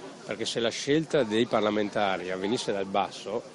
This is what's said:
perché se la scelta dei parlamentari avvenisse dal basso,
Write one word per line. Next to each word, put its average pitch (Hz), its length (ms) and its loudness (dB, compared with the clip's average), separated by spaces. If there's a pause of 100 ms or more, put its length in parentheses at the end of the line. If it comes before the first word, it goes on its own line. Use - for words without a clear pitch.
(240)
perché 110 220 -6
se - 140 -2
la 113 100 2
scelta 147 540 2
dei 110 200 4
parlamentari 104 880 2
avvenisse 98 420 0
dal 98 140 -2
basso, 98 560 -2 (120)